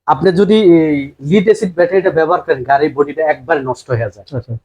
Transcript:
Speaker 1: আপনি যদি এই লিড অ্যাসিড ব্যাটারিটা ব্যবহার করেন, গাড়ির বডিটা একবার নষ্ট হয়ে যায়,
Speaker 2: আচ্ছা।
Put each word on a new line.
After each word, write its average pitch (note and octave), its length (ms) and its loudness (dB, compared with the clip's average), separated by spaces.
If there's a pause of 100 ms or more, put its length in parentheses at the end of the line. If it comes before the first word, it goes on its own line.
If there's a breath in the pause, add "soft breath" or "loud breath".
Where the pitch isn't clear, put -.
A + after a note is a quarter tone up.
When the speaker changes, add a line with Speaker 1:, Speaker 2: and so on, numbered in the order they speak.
Speaker 1:
আপনি D#3 260 0
যদি G3+ 220 2
এই D#3+ 680 2
লিড E3 240 0
অ্যাসিড G3+ 300 0
ব্যাটারিটা F3 360 0
ব্যবহার D#3+ 300 0
করেন, C#3 220 -4
গাড়ির C#3 320 0
বডিটা C#3+ 300 -2
একবার C#3 400 -2
নষ্ট - 260 -8
হয়ে A#2+ 80 -2
যায়, G#2+ 380 -10
Speaker 2:
আচ্ছা। A#2 280 -10